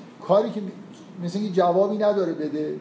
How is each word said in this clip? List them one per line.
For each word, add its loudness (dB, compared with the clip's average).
کاری 2
که -8
می-، -8
مثل -4
اینکه -4
جوابی 4
نداره 2
بده -4